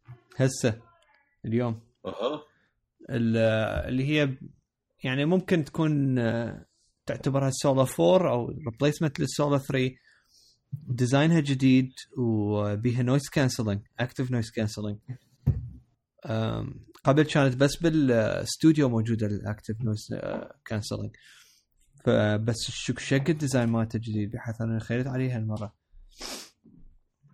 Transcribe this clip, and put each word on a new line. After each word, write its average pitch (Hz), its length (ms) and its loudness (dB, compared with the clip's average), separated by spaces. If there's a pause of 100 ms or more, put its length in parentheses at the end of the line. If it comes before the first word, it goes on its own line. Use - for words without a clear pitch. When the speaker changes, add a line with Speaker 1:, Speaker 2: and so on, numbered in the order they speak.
(360)
Speaker 1:
هسه 131 460 0 (640)
اليوم. 117 360 -2 (240)
Speaker 2:
أها. 127 380 -6 (680)
Speaker 1:
ال، 113 280 0
آه، 110 500 0
اللي 127 180 -2
هي 147 320 0 (680)
يعني 135 220 -2
ممكن 180 380 2
تكون، 139 560 0
آه، 113 460 -2 (400)
تعتبرها 135 480 0
سولو 135 320 2
فور 170 460 4
أو 120 160 0
ريبليسمنت 139 720 -2
للسولو 143 380 0
ثري. 131 400 -2 (760)
ديزاينها 135 680 2
جديد 131 540 4 (240)
وبيها 107 840 0
نويز 139 260 2
كانسلينج، 113 520 0 (180)
اكتف 123 320 -4
نويز 117 200 -2
كانسلينج. 107 480 -6 (1300)
آم، 110 600 -4 (180)
قبل 151 200 6
كانت 135 320 2
بس 139 260 2
بالاستوديو 143 1080 2
موجودة 110 380 0
الاكتف 104 540 -6
نويز، 107 320 -4
آه، - 520 -8
كانسلينج. 104 500 -6 (920)
ف-، 107 340 4
بس 113 280 -4
الشك-، - 300 -6
شق 139 300 0
الديزاين 135 400 0
مالته 113 300 0
جديد، 107 320 -4
بحيث 113 300 -10
أنا 113 180 -2
خيرت 123 280 -4
عليه 131 280 -4
هالمرة. 107 400 -6 (1600)